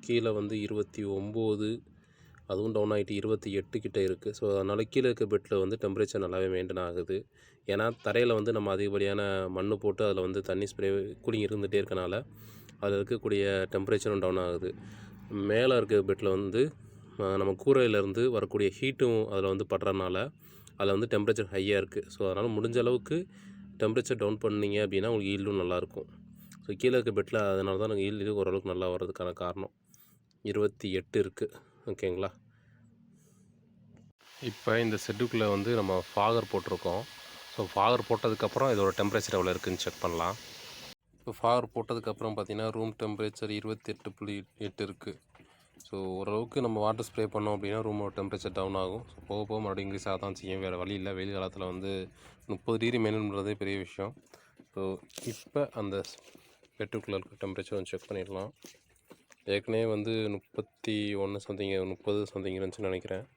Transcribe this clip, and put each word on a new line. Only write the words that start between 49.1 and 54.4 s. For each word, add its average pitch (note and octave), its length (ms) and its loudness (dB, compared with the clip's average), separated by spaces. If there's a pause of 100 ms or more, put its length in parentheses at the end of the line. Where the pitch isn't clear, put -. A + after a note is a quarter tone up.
போக G#2 180 -4
போக G#2+ 160 -2
மறுபடியும் G2 320 -4
இன்க்ரீஸ் G2 160 -6
ஆக F#2+ 80 0
தான் G2 180 -4
செய்யும். F#2+ 260 -6
வேறு F#2 180 -2
வழி F#2 160 -4
இல்ல. G2 180 -4
வெயில் F#2+ 240 -4
காலத்துல F#2+ 300 -4
வந்து F#2 420 -6 (380)
முப்பது A2 320 -2
டிகிரி A#2 260 4
மெயின்டெயின் G#2+ 160 2
பண்ணுறதே G2+ 340 0
பெரிய G2 240 -2
விஷயம். G2 360 -6 (600)